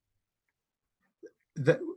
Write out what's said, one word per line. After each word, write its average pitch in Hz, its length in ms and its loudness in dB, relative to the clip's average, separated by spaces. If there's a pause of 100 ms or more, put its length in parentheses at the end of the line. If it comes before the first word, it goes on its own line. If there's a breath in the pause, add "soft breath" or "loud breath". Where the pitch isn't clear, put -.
(1600)
the, 147 200 4 (200)